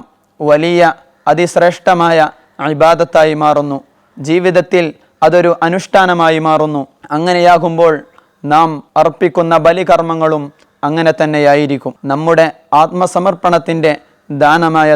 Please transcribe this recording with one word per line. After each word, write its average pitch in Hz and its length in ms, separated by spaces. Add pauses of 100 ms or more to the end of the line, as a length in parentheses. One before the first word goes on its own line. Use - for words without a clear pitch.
(400)
വലിയ 156 420 (440)
അതിശ്രേഷ്ഠമായ 170 920 (560)
ഇബാദത്തായി 160 680
മാറുന്നു. 147 360 (380)
ജീവിതത്തിൽ 175 680 (380)
അതൊരു 170 280 (160)
അനുഷ്ഠാനമായി 175 720
മാറുന്നു. 156 440 (280)
അങ്ങനെയാകുമ്പോൾ 170 840 (520)
നാം 156 240 (280)
അർപ്പിക്കുന്ന 165 580 (120)
ബലികർമ്മങ്ങളും 165 760 (380)
അങ്ങനെ 160 380
തന്നെയായിരിക്കും. 147 720 (120)
നമ്മുടെ 160 420 (340)
ആത്മസമർപ്പണത്തിൻ്റെ 170 1120 (500)
ദാനമായി 156 540